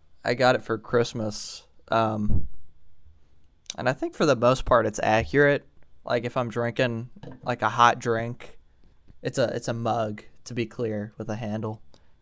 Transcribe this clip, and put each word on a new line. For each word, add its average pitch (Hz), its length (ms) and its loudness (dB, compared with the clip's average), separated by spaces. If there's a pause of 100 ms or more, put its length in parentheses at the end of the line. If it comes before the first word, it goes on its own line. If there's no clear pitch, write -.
(240)
I 120 100 0
got 127 200 4
it 113 80 -4
for 113 160 -4
Christmas. 113 880 -4 (260)
Um, 107 560 4 (1300)
and 123 100 -2
I 127 40 4
think 339 220 -8
for 190 120 0
the 135 100 4
most 120 280 2
part 117 220 4
it's - 160 -4
accurate. 131 640 2 (380)
Like, 120 200 -2
if 117 120 -6
I'm 123 140 -2
drinking, 120 600 -2 (320)
like, 120 200 -4
a 110 60 4
hot 117 300 6
drink, 117 600 -4 (640)
it's 131 160 -4
a, 127 60 2 (100)
it's - 140 -6
a 123 60 -2
mug, 113 480 -2 (220)
to 123 100 -14
be 117 120 -2
clear, 107 520 -6
with 110 100 -8
a 107 80 -4
handle. 110 460 -6 (400)